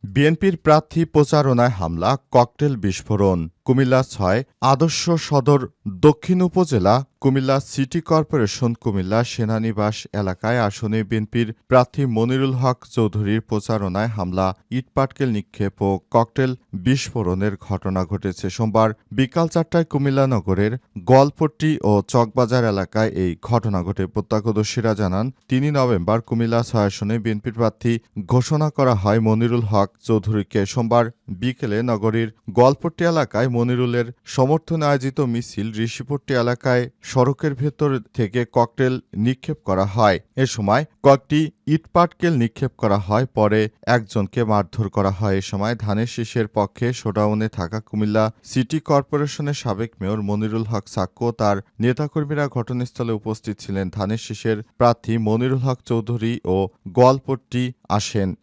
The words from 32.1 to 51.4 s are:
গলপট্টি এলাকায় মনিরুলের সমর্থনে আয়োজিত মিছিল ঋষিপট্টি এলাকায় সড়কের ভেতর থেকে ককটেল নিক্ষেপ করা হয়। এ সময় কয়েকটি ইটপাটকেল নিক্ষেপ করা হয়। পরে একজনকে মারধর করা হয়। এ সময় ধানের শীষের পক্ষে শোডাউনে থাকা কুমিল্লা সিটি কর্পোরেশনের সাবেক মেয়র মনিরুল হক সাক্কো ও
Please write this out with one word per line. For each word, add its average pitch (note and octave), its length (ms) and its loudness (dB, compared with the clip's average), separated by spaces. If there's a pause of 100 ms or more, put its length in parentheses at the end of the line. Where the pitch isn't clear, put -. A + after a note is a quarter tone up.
গলপট্টি C#3+ 540 4
এলাকায় C3 440 0
মনিরুলের A#2+ 500 0 (280)
সমর্থনে D#3 560 0
আয়োজিত C3+ 280 -2 (140)
মিছিল A#2 340 -6 (200)
ঋষিপট্টি C3 460 -8 (100)
এলাকায় B2 420 0 (260)
সড়কের C3 500 0
ভেতর D3 300 -2 (280)
থেকে A2+ 220 -2 (160)
ককটেল B2+ 380 0 (300)
নিক্ষেপ C3 340 -4 (100)
করা F#2+ 260 2
হয়। G#2 240 4 (240)
এ - 20 4 (100)
সময় A2 280 0 (220)
কয়েকটি C#3+ 360 4 (340)
ইটপাটকেল E3+ 580 0 (100)
নিক্ষেপ A#2+ 300 -2 (100)
করা G2+ 240 4
হয়। A2 200 0 (120)
পরে G#2+ 220 4 (360)
একজনকে G#2+ 440 -2 (100)
মারধর G#2 360 0 (100)
করা G2 220 2
হয়। G2 220 0
এ F#2 100 -8
সময় G#2 240 -2 (100)
ধানের G#2+ 300 -2
শীষের A2+ 320 -4 (100)
পক্ষে G#2+ 300 -2 (140)
শোডাউনে G#2+ 480 -2 (100)
থাকা F#2 200 -6 (100)
কুমিল্লা G#2+ 360 0 (260)
সিটি B2+ 280 -2 (120)
কর্পোরেশনের C#3+ 720 -2
সাবেক A2 280 -4 (100)
মেয়র G#2 280 -4
মনিরুল G#2+ 420 -2
হক G#2+ 140 -4 (100)
সাক্কো G2+ 340 -4
ও A#2 120 -4